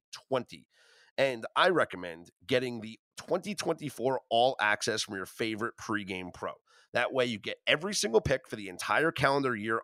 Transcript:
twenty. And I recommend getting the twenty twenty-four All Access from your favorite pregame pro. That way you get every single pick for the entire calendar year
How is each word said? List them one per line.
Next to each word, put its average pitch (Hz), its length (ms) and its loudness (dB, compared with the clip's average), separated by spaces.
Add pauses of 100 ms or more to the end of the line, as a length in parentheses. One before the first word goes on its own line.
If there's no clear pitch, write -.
(300)
twenty. 117 380 -2 (480)
And 127 300 2 (100)
I 170 140 6
recommend 90 640 -2 (160)
getting 127 340 0
the 110 180 -12 (180)
twenty 185 360 -4
twenty-four 135 680 -2 (100)
All 120 280 6
Access 104 440 2
from 107 100 -8
your 95 140 -6
favorite 113 500 -4
pregame 95 560 -6
pro. - 200 -8 (380)
That 120 220 0
way 127 140 2
you 113 100 -4
get 104 200 -8 (100)
every 156 260 0
single 226 260 2
pick 135 280 0
for - 80 -8
the 101 120 -10
entire 107 440 0
calendar 139 440 2
year 110 280 -2